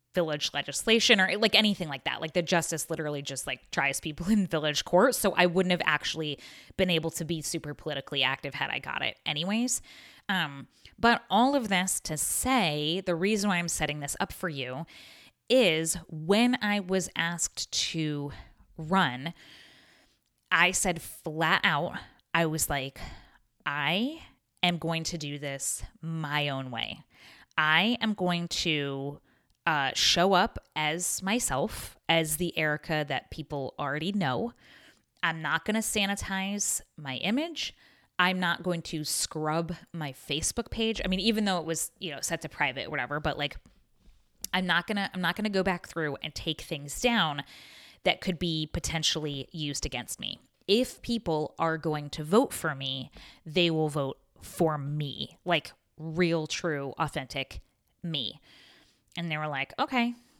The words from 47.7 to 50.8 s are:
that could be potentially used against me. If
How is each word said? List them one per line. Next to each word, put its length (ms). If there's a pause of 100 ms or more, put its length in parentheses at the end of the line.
that 160
could 180
be 320
potentially 800
used 340
against 360
me. 180 (280)
If 340